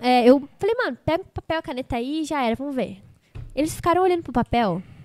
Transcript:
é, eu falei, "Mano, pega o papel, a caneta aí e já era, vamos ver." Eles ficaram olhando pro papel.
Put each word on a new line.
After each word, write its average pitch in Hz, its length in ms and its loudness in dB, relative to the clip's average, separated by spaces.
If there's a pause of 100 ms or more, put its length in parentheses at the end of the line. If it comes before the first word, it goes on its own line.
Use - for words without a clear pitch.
é, 247 240 4
eu 277 240 6 (100)
falei, 427 180 0
"Mano, 370 280 -2
pega 330 200 -2
o - 20 -16
papel, - 320 -6
a 320 40 -6
caneta 262 340 -6
aí 277 240 -4
e 311 40 -4
já 285 200 -4
era, 226 100 0
vamos 277 200 -6
ver." - 280 -6 (520)
Eles 311 200 -2
ficaram 349 280 2
olhando 359 200 2
pro 262 100 -12
papel. 226 480 0 (240)